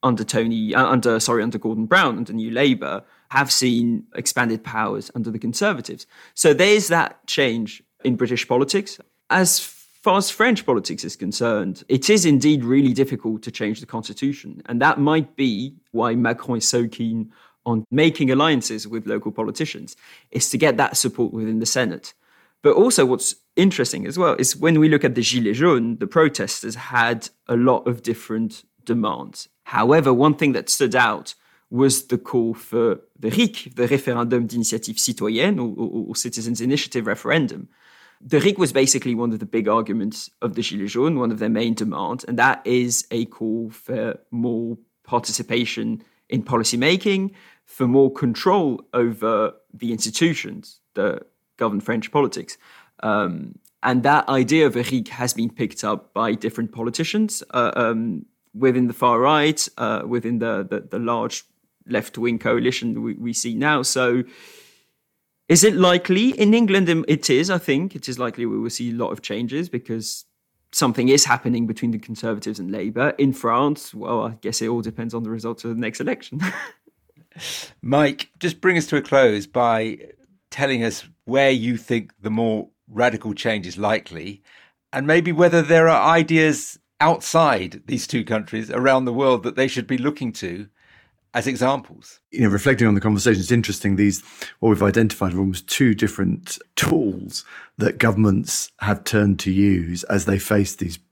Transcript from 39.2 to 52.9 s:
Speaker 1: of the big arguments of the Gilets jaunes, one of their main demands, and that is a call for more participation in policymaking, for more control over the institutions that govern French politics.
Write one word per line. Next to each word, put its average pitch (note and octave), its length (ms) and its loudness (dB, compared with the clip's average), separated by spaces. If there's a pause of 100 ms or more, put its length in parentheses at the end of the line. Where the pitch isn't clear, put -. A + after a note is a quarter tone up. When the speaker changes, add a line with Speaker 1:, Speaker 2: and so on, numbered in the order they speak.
Speaker 1:
of A2 60 -4
the A2 80 -10
big G#2+ 220 -2
arguments A2 640 -2 (120)
of A2 120 -4
the A#2 80 -4
Gilets G2+ 280 -6
jaunes, C#3+ 280 0
one A#2+ 140 0
of A2 60 -6
their A2 100 -2
main A2+ 240 0
demands, G#2 520 -6
and A#2+ 140 -6
that B2 280 2
is B2 440 0
a A#2 140 -2
call A2+ 460 -6
for A#2 500 -8 (100)
more A#2 460 -4 (260)
participation A2+ 1000 -4 (260)
in A#2 140 -2
policymaking, D#3+ 880 0 (340)
for - 200 -4
more C3+ 260 4
control C3+ 680 0 (100)
over A2 600 0 (180)
the A#2 200 -8
institutions A2 880 -4 (140)
that F#2+ 320 -4 (300)
govern G#2 240 -2
French A2+ 320 -4
politics. - 460 -2 (420)